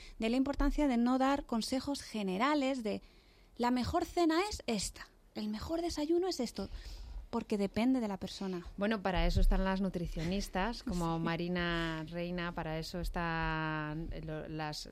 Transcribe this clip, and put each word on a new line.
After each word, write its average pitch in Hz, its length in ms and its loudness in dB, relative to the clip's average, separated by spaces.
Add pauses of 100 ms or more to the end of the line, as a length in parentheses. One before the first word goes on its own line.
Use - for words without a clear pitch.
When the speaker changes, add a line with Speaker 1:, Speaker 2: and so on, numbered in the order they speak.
(180)
Speaker 1:
De 226 100 0
la 233 80 2
importancia 277 500 2
de 247 120 4
no 240 200 4
dar 269 280 2
consejos 254 560 -2
generales 254 800 0
de, 202 180 -2 (560)
"La 240 140 2
mejor 254 340 2
cena 330 320 4 (140)
es - 160 -8
esta, - 420 -4 (260)
el 214 140 -4
mejor 220 320 -4
desayuno 339 480 2
es 339 120 -2
esto", 202 280 -4 (640)
porque 220 280 -2
depende 226 420 2
de 220 80 0
la 196 80 -4
persona. 185 480 -6 (140)
Speaker 2:
Bueno, 208 240 0
para 175 240 2
eso 180 160 6
están 190 200 8
las 190 200 2
nutricionistas, 185 1000 -2
como 170 360 0
Speaker 1:
<laughs> - 0 -
Sí. 165 60 -2
Speaker 2:
Marina 170 840 0
Reina, 175 460 -4
para 160 240 -4
eso 160 220 -6
están 160 1080 -2 (160)
lo, 156 240 -6
las, 156 440 -6